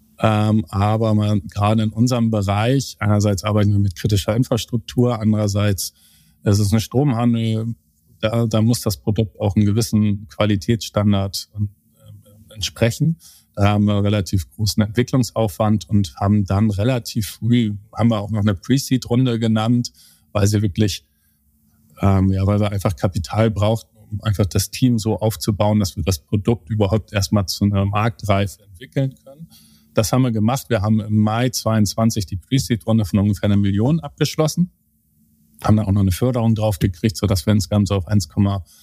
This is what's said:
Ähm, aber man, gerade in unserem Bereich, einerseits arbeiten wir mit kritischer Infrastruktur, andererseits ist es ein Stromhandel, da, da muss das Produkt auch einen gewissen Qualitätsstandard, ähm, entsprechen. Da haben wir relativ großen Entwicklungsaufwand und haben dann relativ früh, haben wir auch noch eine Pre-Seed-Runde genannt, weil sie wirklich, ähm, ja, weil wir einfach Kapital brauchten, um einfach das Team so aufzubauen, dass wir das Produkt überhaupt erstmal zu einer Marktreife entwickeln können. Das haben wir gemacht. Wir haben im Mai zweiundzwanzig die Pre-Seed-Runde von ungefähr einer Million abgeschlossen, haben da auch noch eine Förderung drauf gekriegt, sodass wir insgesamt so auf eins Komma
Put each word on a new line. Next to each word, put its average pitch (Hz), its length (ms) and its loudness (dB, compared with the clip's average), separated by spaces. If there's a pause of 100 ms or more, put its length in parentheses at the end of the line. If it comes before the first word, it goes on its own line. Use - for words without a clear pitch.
(200)
Ähm, 107 500 2
aber 107 460 0
man, 104 320 0
gerade 107 360 0
in 110 60 -2
unserem 117 400 0
Bereich, 110 680 0
einerseits 104 440 2
arbeiten 104 280 2
wir 101 80 2
mit 98 160 0
kritischer 104 400 -2
Infrastruktur, 120 840 0
andererseits 104 760 0 (500)
ist 101 160 2
es 101 120 0
ein 113 80 2
Stromhandel, 113 960 0 (460)
da, 113 240 0
da 110 160 2
muss 117 180 2
das 107 160 -2
Produkt - 460 -2
auch 104 160 0
einen 107 80 4
gewissen 104 640 0
Qualitätsstandard, 104 1300 -2
ähm, 101 140 -6 (840)
entsprechen. 117 640 -2 (380)
Da 101 140 2
haben 104 160 2
wir 101 180 2
relativ 101 480 -2
großen 107 300 -2
Entwicklungsaufwand 110 1080 -2
und 101 260 -2
haben 101 300 0
dann 104 260 0
relativ 110 580 -4
früh, 113 460 0 (180)
haben 117 160 2
wir 110 120 2
auch 101 100 -8
noch 107 100 -2
eine 104 140 2
Pre-Seed-Runde 127 840 0
genannt, 113 540 0 (400)
weil 101 160 2
sie 104 140 2
wirklich, 104 440 -2 (960)
ähm, 98 300 4
ja, 95 160 0
weil 104 120 2
wir 104 120 0
einfach 98 240 -2
Kapital 107 560 -2
brauchten, 107 440 -2 (160)
um 104 120 -8
einfach 101 220 0
das - 260 -2
Team 123 260 2
so 107 220 -2
aufzubauen, 107 600 0
dass 101 160 -2
wir 78 80 -4
das 92 160 -2
Produkt - 500 -2
überhaupt 107 440 -2
erstmal 101 340 0
zu - 180 -4
einer 98 200 0
Marktreife 101 800 -2
entwickeln 131 500 -8 (100)
können. 156 260 -20 (440)
Das - 180 0
haben 131 120 2
wir 123 80 0
gemacht. 110 380 -2
Wir 110 120 0
haben 107 200 2
im 107 160 -2
Mai 110 320 2
zweiundzwanzig 110 760 0
die 92 120 -8
Pre-Seed-Runde 113 680 -2
von 101 140 0
ungefähr 101 300 0
einer 101 80 2
Million 101 420 0
abgeschlossen, 156 720 -2 (920)
haben 107 140 4
da 110 60 0
auch 98 80 0
noch 101 100 2
eine 95 100 4
Förderung 117 440 0
drauf 107 240 0
gekriegt, 104 380 -2
sodass 101 280 -2
wir 107 80 2
insgesamt 104 360 2
so 101 60 0
auf 95 120 -4
eins 104 220 0
Komma 101 340 0 (200)